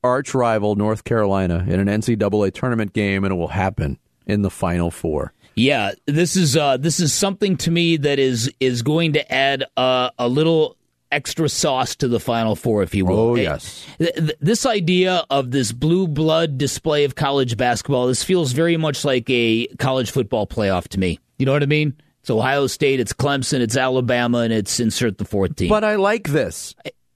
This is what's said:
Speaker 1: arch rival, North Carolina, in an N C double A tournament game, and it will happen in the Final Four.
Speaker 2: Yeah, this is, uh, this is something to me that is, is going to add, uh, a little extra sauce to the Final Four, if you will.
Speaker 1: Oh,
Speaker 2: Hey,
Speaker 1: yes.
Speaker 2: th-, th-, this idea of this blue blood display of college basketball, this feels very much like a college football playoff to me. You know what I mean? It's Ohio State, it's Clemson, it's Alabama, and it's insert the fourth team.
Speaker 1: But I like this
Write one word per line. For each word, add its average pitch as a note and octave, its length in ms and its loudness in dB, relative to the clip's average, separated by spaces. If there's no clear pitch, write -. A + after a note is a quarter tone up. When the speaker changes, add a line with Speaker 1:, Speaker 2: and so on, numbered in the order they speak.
Speaker 1:
arch B2+ 300 0
rival, A2 420 2
North G#2+ 280 0
Carolina, F#2+ 640 0
in F2+ 120 2
an G2 100 2
N G#2+ 120 0
C A#2 140 0
double G#2 280 2
A G2 80 0
tournament A2+ 420 -4
game, G2 300 0
and G2 80 0
it F#2+ 40 -2
will E2+ 140 -2
happen E2+ 500 -2
in G#2 160 0
the G2 80 2
Final F2 420 -2
Four. D2+ 420 -4
Speaker 2:
Yeah, A2+ 360 0
this D#3 300 0
is, D#3+ 220 2
uh, C#3+ 200 2
this D3 220 -2
is D#3+ 140 0
something G3 440 0
to - 140 -2
me E3+ 260 2
that C#3+ 220 0
is, C3 400 0
is B2+ 220 0
going D3+ 320 0
to D3 200 -2
add, C#3 300 0
uh, B2+ 320 2
a B2 80 0
little D#3 480 2
extra D3 360 -2
sauce C3 500 -2
to C3+ 120 -2
the A#2+ 100 0
Final A2+ 360 0
Four, G#2+ 280 0
if F2+ 120 -6
you F#2+ 100 2
will. F#2 140 2
Speaker 1:
Oh, A#2 160 4
Speaker 2:
Hey, A2+ 80 2
Speaker 1:
yes. - 420 -8
Speaker 2:
th-, E3 160 -2
th-, D#3 260 -2
this G#3 240 2
idea F#3 640 2
of C3+ 220 -2
this B2+ 200 0
blue D#3+ 360 0
blood D#3 500 0
display D3 480 0
of B2+ 100 -2
college C#3 400 0
basketball, B2 520 0
this B2+ 160 0
feels E3+ 280 0
very E3 240 2
much D#3 300 -2
like C3 240 0
a A#2 380 2
college C3 320 -2
football A2 360 -2
playoff G2 420 -2
to G2 100 -6
me. F2+ 200 -2
You C3+ 80 0
know C3+ 80 2
what D3 100 2
I C#3 40 0
mean? D3+ 280 0
It's - 100 -10
Ohio C3 360 2
State, C3+ 320 0
it's A2+ 140 -2
Clemson, C#3 480 -2
it's A#2 160 0
Alabama, B2 640 0
and A2+ 120 0
it's A2 280 -2
insert A2+ 400 0
the G2+ 60 -4
fourth F#2+ 300 -2
team. F2+ 140 0
Speaker 1:
But G#3+ 160 2
I G#3+ 100 0
like G3+ 320 0
this C#3 460 -2